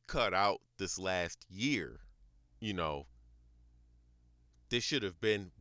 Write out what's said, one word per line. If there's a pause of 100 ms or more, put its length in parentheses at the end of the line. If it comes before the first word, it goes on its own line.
cut
out (160)
this
last
year, (600)
you
know, (1600)
this
should
have
been, (120)